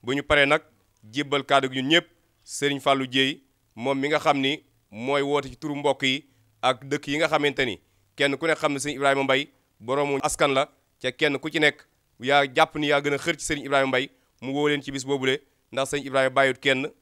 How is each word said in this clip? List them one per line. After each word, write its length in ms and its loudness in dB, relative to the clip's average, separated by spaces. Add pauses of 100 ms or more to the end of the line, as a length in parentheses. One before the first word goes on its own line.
Bu 120 -4
ñu 80 -2
paree 240 4
nag 160 2 (500)
jébbal 320 -2
kàddu 280 2
gi 100 -4
ñun 60 -2
ñëpp 180 4 (380)
Sëriñ 360 -6
Fallou 260 2
Dieye, 340 0 (340)
moom 240 -2
mi 100 -2
nga 100 2
xam 220 2
ni 220 -2 (280)
mooy 320 -4
woote 260 -2
ci 80 -18
turu 200 -8
mbokk 260 0
yi 220 -2 (380)
ak 220 0
dëkk 240 -6
yi 100 -2
nga 100 2
xamante 360 0
ni 160 -6 (360)
kenn 200 0
ku 100 -4
ne 80 2
xam 180 -2
ne 60 -4
Sëriñ 180 -6
Ibrahima 260 2
Mbaye 260 0 (320)
boroomu 420 -2
askan 320 0
la, 140 0 (340)
ca 100 -4
kenn 260 0
ku 120 -8
ci 100 -4
nekk 220 2 (380)
yaa 260 2
jàpp 300 2
ni 120 -2
yaa 120 2
gën 140 -2
a 40 -4
xër 180 -2
ci 100 -12
Sëriñ 180 -4
Ibrahima 240 2
Mbaye 220 -2 (300)
mu 120 -8
woo 160 0
leen 140 0
ci 100 -12
bis 120 -8
boobule, 360 0 (320)
ndax 180 -2
Sëriñ 160 -6
Ibrahima 240 2
bàyyut 300 2
kenn 300 0 (120)